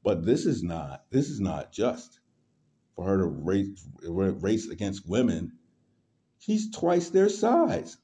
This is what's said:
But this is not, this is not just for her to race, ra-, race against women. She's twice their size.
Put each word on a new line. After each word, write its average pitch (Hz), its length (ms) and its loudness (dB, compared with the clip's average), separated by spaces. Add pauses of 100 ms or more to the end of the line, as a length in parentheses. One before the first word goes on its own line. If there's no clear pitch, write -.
But 90 220 0
this 120 200 2
is 123 180 0
not, 80 480 -8
this 135 180 0
is 131 100 -8
not 80 320 -4
just - 480 -4 (760)
for 87 100 -8
her 98 120 2
to 95 80 4
race, 90 600 -2 (160)
ra-, 92 360 0
race 107 300 0
against 98 380 -6
women. 92 460 0 (880)
She's 214 320 -2
twice 170 380 0
their 190 200 6
size. 233 760 2